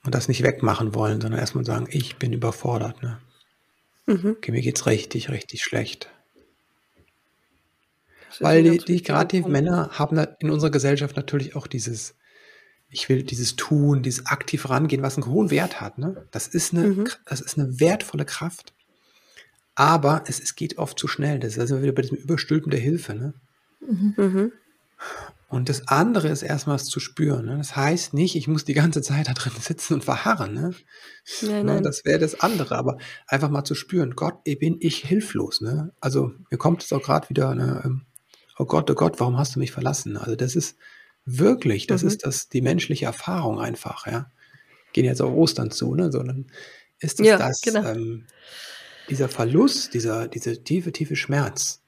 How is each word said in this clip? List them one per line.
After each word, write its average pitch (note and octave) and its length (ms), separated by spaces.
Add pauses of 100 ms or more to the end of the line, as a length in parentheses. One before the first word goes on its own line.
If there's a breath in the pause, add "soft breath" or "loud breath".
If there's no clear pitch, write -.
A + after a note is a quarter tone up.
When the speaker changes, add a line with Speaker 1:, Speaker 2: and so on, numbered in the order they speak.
Speaker 1:
Und C3 120
das B2+ 140
nicht B2+ 140
wegmachen A2+ 520
wollen, A2 260
sondern A2 200
erstmal - 240
sagen, A#2 260
„Ich - 260
bin A#2+ 160
überfordert“, A#2 680
ne? A#2 160 (880)
Speaker 2:
Mhm. G#3 320
Speaker 1:
„Okay, - 140
mir A#2+ 100
geht's - 240
richtig, A2 420
richtig A#2 340
schlecht.“ - 480 (2250 soft breath)
Speaker 2:
Das - 120
ist - 20
Speaker 1:
Weil D#3 140
Speaker 2:
ein E3 80
Speaker 1:
die, E3 60
Speaker 2:
ganz E3+ 140
Speaker 1:
die, F3 100
Speaker 2:
wichtiger F3+ 180
Speaker 1:
gerade E3+ 160
die F#3 140
Speaker 2:
Punkt. D3+ 100
Speaker 1:
Männer D#3+ 460
haben D#3 180
da D#3 60 (160)
in D3+ 120
unserer D3+ 200
Gesellschaft C#3 460
natürlich C#3+ 400
auch C3 100
dieses, A2+ 480 (760 soft breath)
„Ich - 200
will C3 160
dieses B2 320
Tun, C#3+ 460
dieses B2 240
aktiv - 440
rangehen“, C#3 320
was C3+ 160
einen B2+ 80
hohen E3+ 240
Wert D#3+ 300
hat, G#2 180
ne? F3 320
Das - 180
ist - 240
eine E3+ 160
Speaker 2:
Mhm. G3+ 160
Speaker 1:
Kr-, B3 220
das C3 160
ist - 160
eine C3 220
wertvolle D#3 440
Kraft. - 480 (1000 soft breath)
Aber D3+ 520
es, - 140
es - 160
geht - 220
oft - 200
zu - 100
schnell. D3 320
Das A#2 120
ist A2 60
also C3 240
wieder C#3 100
bei C3 100
diesem C#3 160
Überstülpen D#3 520
der B2+ 100
Hilfe, C#3+ 340
ne? C3 200 (460)
Speaker 3:
Mhm. G#3 360
Speaker 2:
Mhm. G3 360 (960 loud breath)
Speaker 1:
Und B2+ 200
das C#3 200
andere E3 400
ist D3+ 140
erstmal C#3+ 340
es C3+ 100
zu - 140
spüren, C#3 440
ne? A#2+ 140
Das D3 160
heißt D3+ 400
nicht, E3+ 220
ich C#3 100
muss D3+ 180
die C#3+ 80
ganze D3 300
Zeit C#3+ 260
da C3 60
drin - 260
sitzen - 340
und C#3+ 100
verharren, C3+ 500
ne? D#3+ 200 (680 soft breath)
Speaker 2:
Nein, G#3 260
Speaker 1:
Ne, - 80
Speaker 2:
nein. - 80
Speaker 1:
das - 220
wäre D3+ 160
das D#3 180
andere, E3+ 380
aber B2 220 (280 loud breath)
einfach C#3+ 240
mal C#3+ 140
zu D3 100
spüren, C#3+ 400
„Gott, - 300
ey, C#3 100
bin D#3+ 260
ich E3 180
hilflos“, - 600
ne? D3 400
Also, C3+ 320 (180)
mir C3 80
kommt - 260
es - 80
auch C#3 100
grad D3+ 280
wieder, C3+ 260
ne, B2+ 280
ähm, C3 220 (520 soft breath)
„Oh - 60
Gott, D3+ 260
oh A2+ 40
Gott, - 240
warum B2 200
hast C#3 180
du - 20
mich C3 140
verlassen?“ B2+ 440
Also, G#2+ 200
das B2 180
ist - 220 (480 soft breath)
wirklich, C3 640
das F#3 140
Speaker 2:
Mhm. F#3 60
Speaker 1:
ist G#3 160
das, - 240
die B2 140
menschliche D3 440
Erfahrung A#2+ 540
einfach, - 460
ja? A#2+ 240 (600 soft breath)
Gehen B2+ 120
jetzt B2+ 180
auf B2+ 120
Ostern C3 380
zu, B2+ 240
ne? E3+ 160
Sondern C3 340 (540 loud breath)
ist - 200
es G#3+ 60
Speaker 2:
Ja, G#3+ 120
Speaker 1:
das, C3 240
Speaker 2:
genau. G#3+ 220
Speaker 1:
ähm, A2+ 420 (840 loud breath)
dieser C3 200
Verlust, D3 680
dieser, A2+ 340
diese A#2 340
tiefe, F3 300
tiefe D3 240
Schmerz. - 720